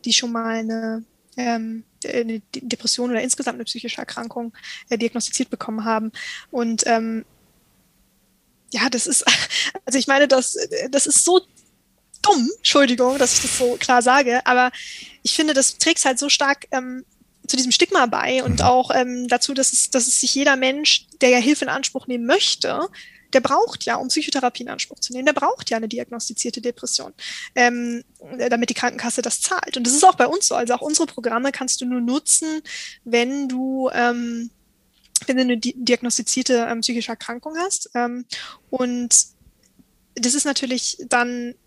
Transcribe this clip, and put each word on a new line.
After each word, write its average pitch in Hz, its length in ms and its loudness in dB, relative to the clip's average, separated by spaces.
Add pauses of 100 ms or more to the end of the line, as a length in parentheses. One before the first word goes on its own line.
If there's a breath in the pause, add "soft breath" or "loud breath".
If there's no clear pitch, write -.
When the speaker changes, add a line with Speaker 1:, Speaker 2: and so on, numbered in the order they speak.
Speaker 1:
die 233 100 -2
schon 233 200 0
mal 226 220 -2
eine, 226 500 -4 (320)
ähm, 226 460 -4 (220)
eine 226 360 -2 (120)
De-, - 100 -10
Depression 240 480 -2
oder 226 100 0
insgesamt 247 340 -4
eine 233 100 -10
psychische - 340 -10
Erkrankung, 233 540 -10 (360 loud breath)
äh, 240 80 -2
diagnostiziert 233 520 -2
bekommen 220 360 -6
haben. 220 260 0 (400 loud breath)
Und, 233 340 -2
ähm, 226 380 0 (1500)
ja, 240 160 0
das 240 180 -2
ist, - 160 0 (320 loud breath)
<laughs> - 300 -4
also 254 120 0
ich 247 100 0
meine, 277 200 4
das, 262 300 2 (340)
das 277 160 2
ist - 160 4
so 359 180 4 (800)
dumm, 294 360 4
Entschuldigung, 254 600 4
dass 254 160 2
ich - 80 2
das - 160 -2
so 247 220 0
klar 247 220 4
sage, 247 440 4
aber 254 260 4 (520 loud breath)
ich - 120 0
finde, 311 180 2
das 262 240 2
trägt - 280 2
halt 262 140 2
so 285 100 -2
stark, 277 420 2
ähm, 254 340 -6 (420)
zu - 80 0
diesem 254 160 0
Stigma 330 360 4
bei - 360 0
und - 160 0
Speaker 2:
Mhm. - 60 2
Speaker 1:
auch, 254 280 4
ähm, 247 340 0
dazu, 247 260 0
dass 269 180 0
es, - 180 0
dass 254 180 2
es - 120 2
sich - 160 0
jeder 277 220 4
Mensch, 269 500 2 (140)
der 254 80 6
ja 247 80 8
Hilfe 269 280 2
in - 40 -4
Anspruch - 380 -4
nehmen 240 180 -4
möchte, - 540 0 (540 loud breath)
der 254 80 6
braucht 277 440 0
ja, 233 100 -2
um 254 120 -6
Psychotherapie 262 560 -2
in 247 60 -10
Anspruch - 300 -8
zu - 140 -6
nehmen, 254 120 -6
der 294 80 4
braucht 302 360 -2
ja 226 80 0
eine 220 100 -4
diagnostizierte 233 760 -8
Depression, - 520 -6 (420 loud breath)
ähm, 240 480 0 (460)
damit 233 200 2
die - 40 -4
Krankenkasse 247 480 -4
das - 200 -4
zahlt. - 360 -4
Und 240 80 -2
das 247 80 2
ist 302 120 4
auch 370 100 10
bei 240 120 4
uns 381 200 0
so. - 80 0
Also 240 180 0
auch 247 80 -2
unsere 302 260 0
Programme 240 440 -2
kannst - 300 -4
du 254 40 -6
nur 247 160 0
nutzen, 311 600 0 (420 loud breath)
wenn 254 460 0
du, 262 440 -2
ähm, 240 560 -2 (760)
wenn 262 100 0
du 262 80 2
eine 247 140 2
di-, 240 200 -4
diagnostizierte, 247 920 0
ähm, 233 120 -4
psychische 233 300 -4
Erkrankung 247 460 -10
hast. 370 380 -4
Ähm, 240 300 -2 (440 loud breath)
und 247 460 0 (1000)
das 240 180 -2
ist 294 120 0
natürlich 262 520 -2 (120)
dann 240 440 0 (140)